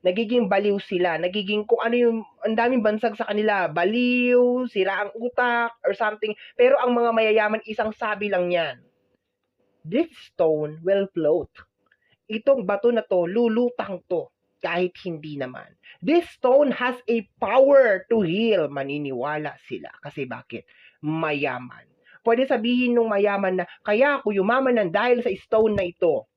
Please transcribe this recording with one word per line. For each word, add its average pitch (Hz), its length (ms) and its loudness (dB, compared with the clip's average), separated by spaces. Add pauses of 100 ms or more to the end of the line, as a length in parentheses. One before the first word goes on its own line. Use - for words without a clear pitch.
Nagiging 214 480 0
baliw 202 320 0
sila. 175 400 -2
Nagiging 208 480 -4
kung 226 160 -4
ano 233 160 0
yung, 233 180 2 (220)
ang 220 160 -2
daming 240 240 0
bansag 214 380 0
sa 226 100 -6
kanila. 208 400 -2
Baliw, 247 1040 2
sira 196 320 -2
ang 196 160 -10
utak, 240 640 -2
or 202 80 0
something. 214 400 -4 (240)
Pero 254 240 4
ang 247 160 0
mga 233 160 2
mayayaman, 214 560 2
isang 220 240 -4
sabi 208 400 -6
lang 180 160 0
yan. 165 320 -4 (1040)
"This 254 240 -2 (240)
stone 156 480 -2
will 196 320 0
float." 160 400 0 (720)
Itong 226 400 0
bato 202 240 0
na 226 160 0
to, 175 240 0
lulutang 220 800 -2
to. 170 240 -4 (320)
Kahit 175 400 -2
hindi 156 320 -10
naman. 127 320 -10 (320)
"This 320 300 2
stone 269 420 4
has 247 320 -2
a 226 320 -2
power 254 720 4
to 226 160 2
heal." 180 480 0
Maniniwala 143 960 -6
sila. - 320 -12
Kasi 147 240 -10
bakit? 120 400 -14 (400)
Mayaman. 147 800 -4 (380)
Pwede 233 220 4
sabihin 247 480 0
nung 233 160 4
mayaman 202 540 0
na, - 20 -2 (160)
"Kaya 262 400 2
ako 208 160 -2
yumaman 247 400 2
ng 202 160 0
dahil 233 320 2
sa 226 80 0 (100)
stone 220 320 2
na 196 140 -2
ito." 165 480 -2